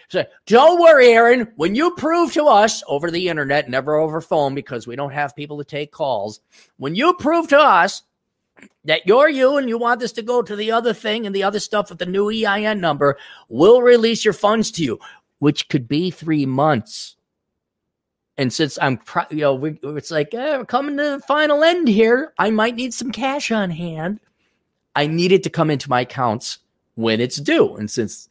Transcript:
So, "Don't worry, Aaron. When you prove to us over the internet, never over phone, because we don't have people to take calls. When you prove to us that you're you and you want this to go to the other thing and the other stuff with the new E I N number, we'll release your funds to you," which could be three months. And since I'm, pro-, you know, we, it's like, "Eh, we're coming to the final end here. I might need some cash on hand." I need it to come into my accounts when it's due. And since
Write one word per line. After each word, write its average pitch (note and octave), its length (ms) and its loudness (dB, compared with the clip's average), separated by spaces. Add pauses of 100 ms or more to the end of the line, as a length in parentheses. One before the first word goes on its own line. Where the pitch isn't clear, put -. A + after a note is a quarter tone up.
(100)
So, F3 160 -4 (180)
"Don't D4+ 340 6
worry, D4+ 300 8
Aaron. A#3 480 4
When F3 180 -2
you E4 180 0
prove E4 420 0
to D4+ 100 2
us A3 420 4
over D3 240 -4
the F3 200 -4
internet, C#3+ 400 -2
never C3+ 240 -2
over D#3 260 -2
phone, D3 340 -2
because C3 320 -10
we A#2+ 100 -12
don't C3+ 180 -10
have C#3+ 200 -6
people D3 220 -12
to D3 80 -10
take D3+ 260 -10
calls. A2 500 -6 (360)
When C#3+ 180 -8
you D#4 200 2
prove E4+ 340 -2
to C#4 100 4
us G3+ 440 2 (840)
that D#3+ 220 -2
you're C4 240 4
you C4+ 260 2
and C4+ 140 -2
you A3+ 80 -4
want A#3 220 -2
this B3 120 -8
to A#3+ 100 -10
go A#3+ 200 -2
to G#3 120 -8
the G#3+ 180 -4
other A#3 200 0
thing A3 320 -6
and G3 100 -8
the G3 100 -2
other G3+ 160 -2
stuff G3+ 280 -4
with E3+ 100 -20
the F3+ 60 -8
new G3 260 -2
E A3 140 -2
I G3+ 200 0
N G#3+ 180 -2
number, C#3+ 340 0 (320)
we'll G3 320 6
release A#3 420 4
your G#3+ 120 0
funds G#3+ 380 0
to E3+ 120 -4
you," A2+ 160 -4 (380)
which D3 320 -2
could B2 180 -4
be E3+ 220 -2
three D#3 340 -4
months. C3+ 720 -2 (1200)
And C3 160 -2
since D3+ 300 -4
I'm, C3 160 -2
pro-, - 320 -6
you D3+ 120 -6
know, C#3 120 2
we, D3+ 280 -8
it's C#3+ 280 -10
like, D3+ 240 -4
"Eh, C#4 240 -4
we're A3+ 80 -10
coming C#4 320 -4
to D4 40 -2
the C#4+ 180 -4
final D4 440 0
end E4+ 240 2
here. A3+ 480 2
I G3 140 0
might A3 240 0
need A#3+ 180 -8
some A#3+ 180 -10
cash C4+ 400 -6
on G#3 200 -2
hand." E3 500 -8 (760)
I D3 120 0
need F3 260 0
it F#3+ 120 2
to D#3+ 60 -4
come D#3 200 0
into C#3 180 -4
my B2+ 140 0
accounts B2 560 -6 (380)
when A2+ 240 0
it's B2+ 160 -4
due. G#3 380 0
And G#2+ 160 -10
since - 400 -8